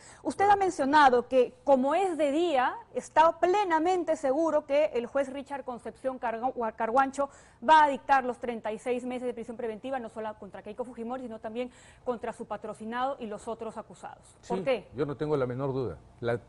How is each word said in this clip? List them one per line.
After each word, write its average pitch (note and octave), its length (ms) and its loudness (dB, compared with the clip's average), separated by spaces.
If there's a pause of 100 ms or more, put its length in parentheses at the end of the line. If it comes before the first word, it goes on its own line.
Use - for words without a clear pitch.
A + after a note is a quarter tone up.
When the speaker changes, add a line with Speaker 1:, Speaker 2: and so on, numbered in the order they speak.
(240)
Speaker 1:
Usted G4 260 0
ha G4+ 80 6
mencionado C#4+ 720 4
que, B3+ 240 4 (100)
como C#4 320 4
es F4+ 220 0
de C#4+ 160 2
día, D#4 420 2 (180)
está E4 460 2
plenamente F4 800 2
seguro D4+ 480 0
que D4 220 2
el A#3 180 -2
juez C4+ 260 -2
Richard C4+ 380 -10
Concepción B3 500 -8
Cargu-, A#3 560 -4
Carguancho C4+ 540 0 (380)
va D#4 160 10
a D4 60 4
dictar C4+ 340 2
los B3 160 -6
treinta A3+ 320 -6
y A3 80 -8
seis B3 260 -4
meses B3 220 -6
de A#3+ 80 -6
prisión A3+ 200 -10
preventiva, A#3 440 -6
no A3+ 100 -10
solo A3 300 -8
contra F#3+ 240 -16
Keiko G#3+ 200 -10
Fujimori, A#3+ 380 -8
sino A3+ 160 -12
también A#3 320 -8 (340)
contra A#3 300 -6
su - 140 -12
patrocinado A3+ 720 -6
y B3 80 -10
los G3+ 200 -10
otros A3 300 -10
acusados. - 480 -18 (220)
¿Por F#3+ 100 -2
Speaker 2:
Sí, F#3+ 60 -4
Speaker 1:
qué? A#2+ 320 -2
Speaker 2:
yo C3+ 100 -2
no C#3+ 100 -6
tengo D3+ 220 -2
la C3 80 0
menor B2+ 260 -4
duda. B2 260 -4 (240)
La, A#2 280 -2